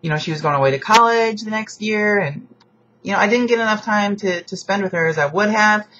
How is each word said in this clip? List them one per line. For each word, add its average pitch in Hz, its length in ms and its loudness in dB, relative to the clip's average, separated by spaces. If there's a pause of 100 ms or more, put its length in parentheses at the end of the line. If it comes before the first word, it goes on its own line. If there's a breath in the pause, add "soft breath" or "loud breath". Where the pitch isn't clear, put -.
you 165 100 -6
know, 151 60 0
she 151 140 -4
was 151 120 -6
going 151 120 0
away 135 160 4
to 135 80 -2
college 226 640 2
the 214 80 -10
next 214 320 -8
year, 208 380 0
and, 147 260 -6 (560)
you 196 80 -8
know, 196 80 0
I 202 80 2
didn't 240 220 0
get 233 100 2
enough 214 260 -2
time 208 320 0
to, 180 280 -4
to - 120 -12
spend 196 280 -4
with 185 80 -4
her 165 160 0
as 160 100 -2
I 147 80 2
would 196 240 0
have, 214 380 2 (120)